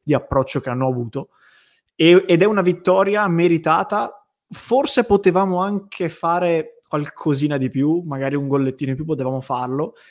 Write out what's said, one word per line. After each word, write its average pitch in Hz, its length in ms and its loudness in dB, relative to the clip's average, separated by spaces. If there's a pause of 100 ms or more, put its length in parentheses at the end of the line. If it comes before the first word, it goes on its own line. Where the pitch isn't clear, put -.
di 151 120 -2
approccio 135 480 -2
che - 80 -8
hanno 131 180 -2
avuto, 127 420 -6 (640)
e, 175 300 6
ed 170 160 4
è 190 40 6
una 214 160 2
vittoria 190 640 2
meritata. 170 1000 0 (220)
Forse - 560 0
potevamo 190 580 2
anche 196 460 -4
fare 170 800 -2
qualcosina 147 720 -2
di 131 120 -2
più, 151 360 0
magari 139 300 -4
un 143 120 -4
gollettino 135 440 -2
in 131 40 -4
più 151 100 -8
potevamo 131 360 -4
farlo, 127 540 -6 (160)